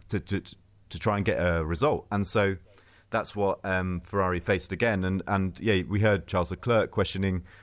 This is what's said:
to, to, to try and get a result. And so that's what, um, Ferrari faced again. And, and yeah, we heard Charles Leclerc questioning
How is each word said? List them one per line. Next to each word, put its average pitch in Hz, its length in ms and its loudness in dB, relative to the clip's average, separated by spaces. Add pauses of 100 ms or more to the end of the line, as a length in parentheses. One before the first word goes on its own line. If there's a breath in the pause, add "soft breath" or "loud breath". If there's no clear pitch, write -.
to, 104 100 -2
to, 98 220 -4 (480)
to 85 100 -12
try 104 180 0
and 98 100 0
get 101 80 2
a 85 280 2
result. 85 480 0
And 101 160 0
so 98 300 0 (540 soft breath)
that's - 260 -4
what, 98 260 0
um, 92 440 0
Ferrari 92 340 0
faced 98 320 -2
again. 98 320 0
And, 95 220 0
and 95 340 -2
yeah, 98 260 2
we 101 140 0
heard 104 260 4
Charles 90 240 0
Leclerc 107 400 2
questioning 95 540 0 (180 loud breath)